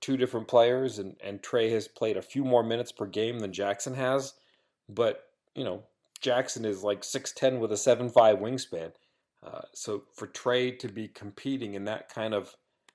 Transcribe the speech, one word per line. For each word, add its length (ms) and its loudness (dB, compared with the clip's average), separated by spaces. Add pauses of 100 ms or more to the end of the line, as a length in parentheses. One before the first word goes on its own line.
two 160 -2
different 300 0
players, 520 4
and, 240 -8
and 180 -8
Trae 300 2
has 160 0
played 300 -2
a 40 -6
few 220 -4
more 200 6
minutes 280 -2
per 140 -6
game 340 -2
than 120 -4
Jackson 420 -2
has, 400 0 (540)
but, 380 0 (280)
you 100 -6
know, 200 -6 (380)
Jackson 420 0
is, 200 -2
like, 200 0
six 280 -6
ten 280 2
with 120 -2
a 60 -2
seven 320 4
five 280 8
wingspan. 540 -6 (540)
Uh, 160 -14 (120)
so 300 -8 (120)
for 120 -12
Trae 520 -2
to 80 -8
be 220 -10
competing 640 -8
in 100 -6
that 240 -6
kind 260 -4
of 220 -4 (400)